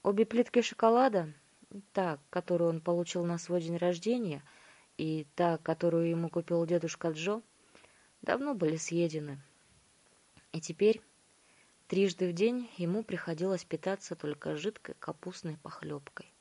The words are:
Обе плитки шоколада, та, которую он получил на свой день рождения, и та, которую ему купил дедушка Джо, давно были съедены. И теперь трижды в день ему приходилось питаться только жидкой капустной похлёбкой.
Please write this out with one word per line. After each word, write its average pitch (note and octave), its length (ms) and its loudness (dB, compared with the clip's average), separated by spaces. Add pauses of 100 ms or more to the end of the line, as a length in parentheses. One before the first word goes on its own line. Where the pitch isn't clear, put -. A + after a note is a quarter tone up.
Обе G3+ 240 4
плитки A#3+ 360 4
шоколада, A3+ 680 4 (640)
та, E3 260 0 (100)
которую E3+ 400 2
он D#3+ 120 -2
получил F3 440 0
на E3+ 120 -2
свой F3 240 -2
день E3 160 -4
рождения, F3 680 0 (540)
и D#3 280 -2 (100)
та, E3+ 220 4
которую E3 520 2
ему E3 200 0
купил E3+ 360 0
дедушка E3 440 0
Джо, F#3 320 -2 (800)
давно C#4 320 -2
были E3 240 0
съедены. D3+ 640 -2 (1080)
И E3 80 -6
теперь G#3 420 2 (880)
трижды F#3 420 2
в E3+ 40 -2
день A#3 440 0
ему F3+ 260 0
приходилось E3+ 600 -4
питаться F3+ 520 -6
только D3+ 420 -6
жидкой - 420 -6
капустной D#3+ 640 -10
похлёбкой. - 760 -12